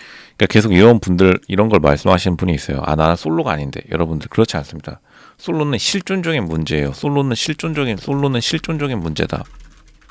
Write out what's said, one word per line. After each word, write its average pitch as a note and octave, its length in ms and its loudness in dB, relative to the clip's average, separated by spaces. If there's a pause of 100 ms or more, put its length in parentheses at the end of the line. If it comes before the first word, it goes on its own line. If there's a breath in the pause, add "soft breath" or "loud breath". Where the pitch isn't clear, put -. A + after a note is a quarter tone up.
(400 loud breath)
그러니까 G2+ 140 4
계속 A2 180 4
이런 A2 280 8
분들, F#2 380 4 (100)
이런 G2+ 200 2
걸 G#2 120 4
말씀하시는 E2+ 580 2
분이 F2+ 160 0
있어요. C#2 320 -4
"아, D2+ 100 0
나는 D#2+ 180 4
솔로가 D#3+ 380 -2
아닌데." D2 380 -6
여러분들, D#2+ 400 -4
그렇지 - 260 0
않습니다. D2+ 460 -10 (340 soft breath)
솔로는 D3+ 400 -2
실존적인 E3+ 680 -2
문제예요. D2+ 500 -2
솔로는 C#3 400 -2
실존적인, D3 640 -4
솔로는 C#3 420 -2
실존적인 D3 580 -4
문제다. D#2+ 460 -4 (680)